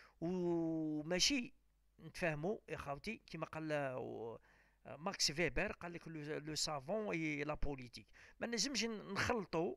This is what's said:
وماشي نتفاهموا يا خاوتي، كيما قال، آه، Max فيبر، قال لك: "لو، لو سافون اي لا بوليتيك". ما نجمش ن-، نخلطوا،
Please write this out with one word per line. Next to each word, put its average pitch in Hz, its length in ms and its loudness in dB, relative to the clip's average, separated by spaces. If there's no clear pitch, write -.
وماشي 170 1300 2
نتفاهموا 151 580 0
يا 156 80 -4
خاوتي، 147 500 -6
كيما 160 200 -6
قال، 156 260 -4
آه، 120 680 -2
Max 151 460 0
فيبر، 165 400 2
قال 175 200 -8
لك: 165 160 -10
"لو، 151 300 -4
لو 151 160 -6
سافون 160 560 0
اي 151 340 0
لا 151 100 0
بوليتيك". 123 520 -2
ما 214 60 0
نجمش 233 380 2
ن-، 214 280 -4
نخلطوا، 190 640 2